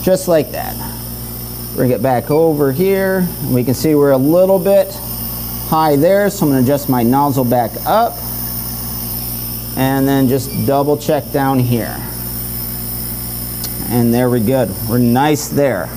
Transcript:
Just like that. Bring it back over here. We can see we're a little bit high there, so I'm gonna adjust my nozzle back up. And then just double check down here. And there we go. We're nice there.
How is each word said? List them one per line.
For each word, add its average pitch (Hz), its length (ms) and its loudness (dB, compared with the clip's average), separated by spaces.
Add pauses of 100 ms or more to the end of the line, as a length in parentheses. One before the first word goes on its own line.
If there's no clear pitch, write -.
Just 277 260 2
like - 240 2
that. - 200 -6 (1000)
Bring 123 160 2
it 113 100 0
back 123 300 0
over 147 400 4
here. 190 560 2 (220)
We 123 160 2
can 127 80 2
see 156 200 2
we're 143 180 6
a 135 60 4
little 175 400 4
bit 196 320 4 (800)
high 156 300 2
there, 196 320 4
so 190 160 -2
I'm 143 80 2
gonna 131 100 4
adjust 139 240 0
my 123 160 0
nozzle 135 400 2
back 120 280 0 (140)
up. 220 280 2 (1600)
And 135 320 0
then 135 220 2
just 120 360 -2
double 139 300 2
check 135 380 -2
down 135 260 2
here. 117 340 0 (2000)
And 117 240 2
there 123 160 4
we 123 100 2
go. 120 300 2 (200)
We're 123 80 2
nice 123 520 2
there. 117 480 0